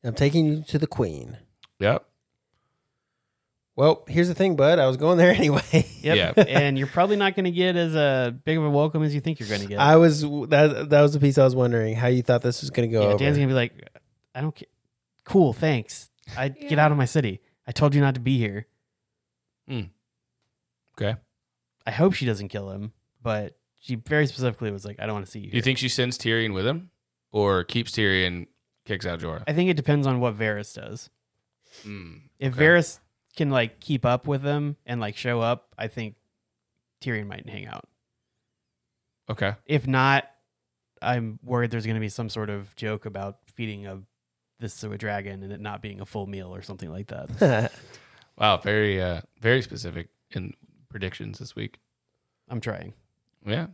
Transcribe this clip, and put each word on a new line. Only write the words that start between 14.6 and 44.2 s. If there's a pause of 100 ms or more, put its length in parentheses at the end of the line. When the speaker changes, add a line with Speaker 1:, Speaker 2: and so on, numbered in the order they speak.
Speaker 3:
cool,
thanks. (260)
I,
Speaker 4:
Yeah.
Speaker 3:
get
out
of
my
city. (260)
I
told
you
not
to
be
here." (1000)
Speaker 2:
Hmm. (1160)
Okay. (680)
Speaker 3:
I
hope
she
doesn't
kill
him, (300)
but (220)
she
very
specifically
was
like,
"I
don't
wanna
see
you
Speaker 2:
Do
you
Speaker 3:
here."
Speaker 2:
think
she
sends
Tyrion
with
him? (420)
Or
keeps
Tyrion, (380)
kicks
out
Jorah?
Speaker 3:
I
think
it
depends
on
what
Varys
does. (720)
Speaker 2:
Mm, (180)
Speaker 3:
If
Speaker 2:
okay.
Speaker 3:
Varys (340)
can,
like,
keep
up
with
them (100)
and,
like,
show
up,
I
think (880)
Tyrion
might
hang
out. (1400)
Speaker 2:
Okay. (120)
Speaker 3:
If
not, (720)
I'm
worried
there's
gonna
be
some
sort
of
joke
about
feeding
a, (580)